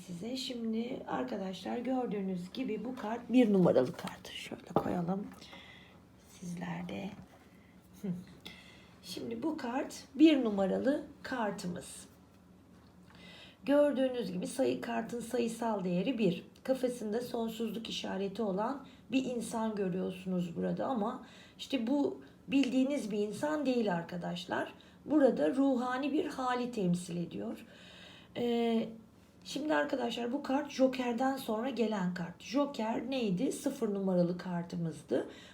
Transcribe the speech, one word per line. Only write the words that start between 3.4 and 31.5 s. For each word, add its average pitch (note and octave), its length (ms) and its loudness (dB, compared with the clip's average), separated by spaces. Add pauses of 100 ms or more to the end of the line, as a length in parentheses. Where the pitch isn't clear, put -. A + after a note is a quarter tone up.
numaralı C#3 440 6
kart. - 340 -12
Şöyle - 440 -12
koyalım. F#3 520 0 (1000)
Sizler F3 640 -8
de. G3 200 -6 (920)
Hı. G#3 60 -6 (960)
Şimdi A#3 400 -6
bu D#4+ 140 -2
kart B3 460 -4 (120)
bir C#4 280 8
numaralı G3+ 600 2 (200)
kartımız. G3+ 840 -6 (1600)
Gördüğünüz C4 640 4
gibi F3+ 160 -4
sayı, B3+ 340 0
kartın A#3 380 -4
sayısal A3+ 640 0
değeri F#3 340 0
bir. F#3+ 260 2 (200)
Kafasında A#3+ 580 -2
sonsuzluk A3+ 680 -4
işareti F#3+ 520 -4
olan G#3+ 440 -2 (260)
bir C4 140 2
insan A3+ 500 -2
görüyorsunuz F#3 800 -2
burada F3+ 300 0
ama A#3 380 -2 (360)
işte A3+ 280 -2
bu C#4 340 2 (260)
bildiğiniz C4 640 4
bir G#3+ 60 0
insan C4 480 0
değil A#3 300 4
arkadaşlar. F3 800 -4 (320)
Burada C#4 500 6
ruhani C4 580 2
bir D#4 120 2
hali B3 460 -2
temsil F3 460 0
ediyor. G3 480 -6 (720)
Ee, A#3 520 2 (540)
şimdi D4+ 320 -2
arkadaşlar A#3+ 580 0
bu C#4+ 100 -2
kart C#4 280 -2
Joker'den B3+ 680 2
sonra A3+ 320 -2